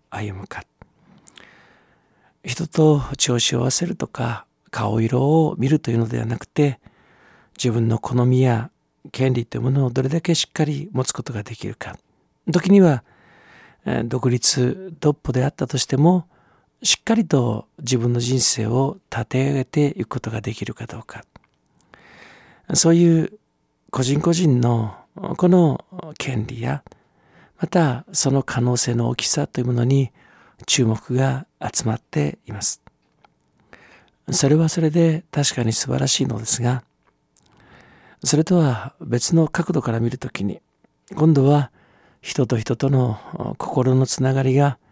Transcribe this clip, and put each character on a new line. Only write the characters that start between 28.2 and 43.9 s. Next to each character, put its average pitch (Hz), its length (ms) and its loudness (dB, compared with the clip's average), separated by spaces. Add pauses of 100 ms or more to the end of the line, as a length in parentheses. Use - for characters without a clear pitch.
の 135 120 2
可 - 160 -6
能 123 160 2
性 120 200 0
の 117 120 0
大 120 80 -2
き - 120 -4
さ - 200 0
と - 140 -6
い - 20 -2
う - 40 -6
も 123 60 -2
の 120 120 0
に 135 260 2 (540)
注 - 200 2
目 110 280 -2
が 131 340 -2 (140)
集 - 240 -4
ま 113 100 0
っ - 60 -8
て 143 440 -4
い - 60 -16
ま 104 100 -12
す。 - 200 -6 (1500)
そ - 180 2
れ 147 60 4
は 160 120 4
そ 160 140 -2
れ 160 80 2
で 165 420 2
確 143 240 -2
か 123 80 -2
に 113 80 0
素 - 200 -4
晴 131 80 -2
ら 139 80 0
し - 140 0
い 135 40 -2
の 120 120 -4
で 110 80 -10
す - 160 -2
が、 120 220 -2 (1400)
そ 147 120 0
れ 156 80 4
と 180 140 2
は 127 420 0
別 120 360 -2
の 160 120 4
角 - 260 -2
度 156 80 -2
か 123 100 -2
ら 113 80 -2
見 117 100 0
る 123 80 -8
と - 120 -10
き - 140 -8
に、 98 160 -4 (560)
今 160 180 4
度 139 120 4
は 143 260 2 (500)
人 - 260 -4
と 117 100 0
人 110 180 -4
と 135 140 0
の 117 680 -2
心 127 380 0